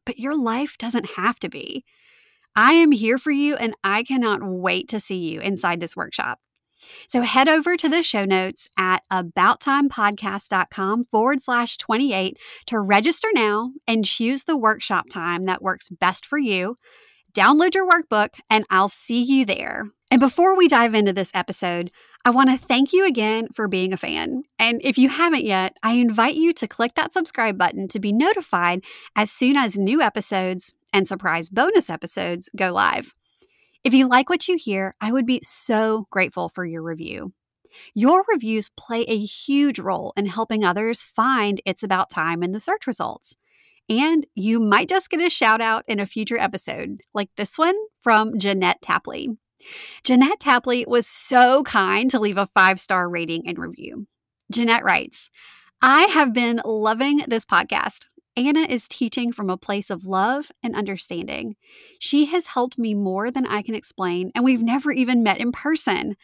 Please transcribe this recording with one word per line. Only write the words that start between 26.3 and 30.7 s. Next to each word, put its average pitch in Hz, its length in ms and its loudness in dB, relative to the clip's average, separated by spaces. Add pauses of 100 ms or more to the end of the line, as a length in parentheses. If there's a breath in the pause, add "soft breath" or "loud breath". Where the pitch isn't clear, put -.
you 330 160 4
to 240 160 -6
click - 260 -4
that - 180 -2
subscribe 233 460 -2
button 185 300 -2
to 214 100 -8
be 202 140 -2
notified 208 720 0 (320 loud breath)
as 208 160 0
soon 269 240 2
as 226 200 0
new 202 240 2
episodes 190 720 -2 (200)